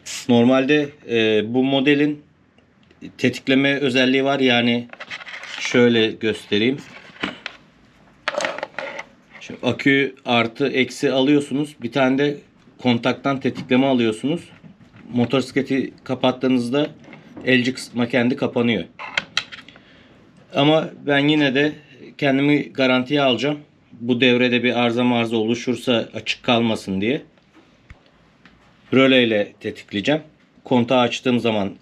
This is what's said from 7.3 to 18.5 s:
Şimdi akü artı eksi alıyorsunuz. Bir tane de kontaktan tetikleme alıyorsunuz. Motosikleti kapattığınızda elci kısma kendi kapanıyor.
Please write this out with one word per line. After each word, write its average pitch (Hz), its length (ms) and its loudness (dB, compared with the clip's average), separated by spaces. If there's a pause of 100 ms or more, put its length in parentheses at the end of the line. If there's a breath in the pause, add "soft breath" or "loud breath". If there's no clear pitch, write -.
Şimdi - 240 -16
akü 135 520 0 (100)
artı 117 420 0
eksi 127 440 -2
alıyorsunuz. 143 720 0
Bir 120 100 -8
tane 135 260 2
de 143 200 0 (400)
kontaktan 123 640 0
tetikleme 127 460 0
alıyorsunuz. 127 640 -2 (640)
Motosikleti 127 800 -2 (100)
kapattığınızda 127 840 0 (580 loud breath)
elci 127 280 2
kısma 117 340 -6
kendi 127 280 0
kapanıyor. 117 480 0 (1700 loud breath)